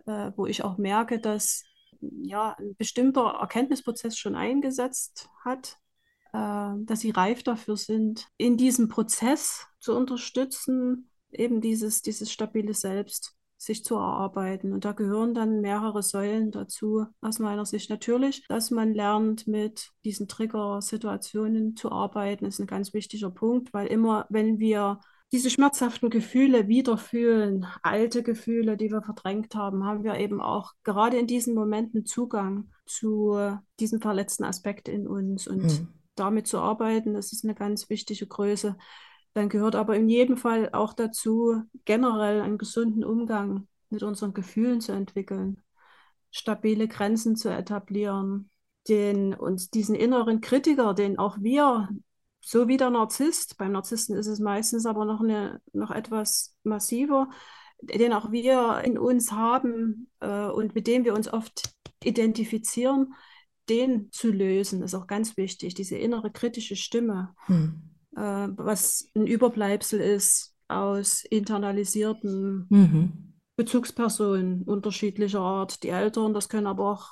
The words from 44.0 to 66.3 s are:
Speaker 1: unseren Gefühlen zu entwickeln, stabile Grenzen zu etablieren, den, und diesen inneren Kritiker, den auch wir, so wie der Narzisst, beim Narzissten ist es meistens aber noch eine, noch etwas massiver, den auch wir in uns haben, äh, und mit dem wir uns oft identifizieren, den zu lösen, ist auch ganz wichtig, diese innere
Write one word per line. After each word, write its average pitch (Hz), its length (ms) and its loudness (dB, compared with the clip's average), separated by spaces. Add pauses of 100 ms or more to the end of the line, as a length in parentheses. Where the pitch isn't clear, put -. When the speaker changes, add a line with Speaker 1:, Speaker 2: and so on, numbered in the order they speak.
Speaker 1:
unseren 202 280 -4
Gefühlen 226 480 0
zu 202 120 -6
entwickeln, 196 720 -4 (680)
stabile 220 580 0
Grenzen 220 480 0
zu 220 140 -2
etablieren, 196 1000 -4 (380)
den, 202 460 2
und 185 400 -4
diesen 214 220 2
inneren 226 440 2
Kritiker, 254 540 4
den 202 240 0
auch 202 220 -2
wir, 240 480 2 (520)
so 233 280 4
wie 262 80 4
der 262 140 4
Narzisst, 240 680 0
beim 196 140 -2
Narzissten 202 440 -2
ist 208 100 -2
es 214 120 -4
meistens 214 480 0
aber 214 180 0
noch 214 160 0
eine, 214 400 0 (120)
noch 208 180 -4
etwas 220 720 -2
massiver, 262 680 0 (500)
den 233 320 2
auch 220 180 0
wir 240 540 4
in 247 140 2
uns 240 340 2
haben, 226 800 0 (100)
äh, 202 260 -2
und 214 280 -2
mit 220 120 -2
dem 240 180 4
wir 226 100 4
uns 220 180 -2
oft - 420 -6 (300)
identifizieren, 233 1080 0 (540)
den 233 440 2
zu - 180 0
lösen, 190 520 2
ist 180 120 -6
auch 185 120 -6
ganz 214 300 -4
wichtig, 185 380 -6
diese 190 220 -6
innere 220 340 -2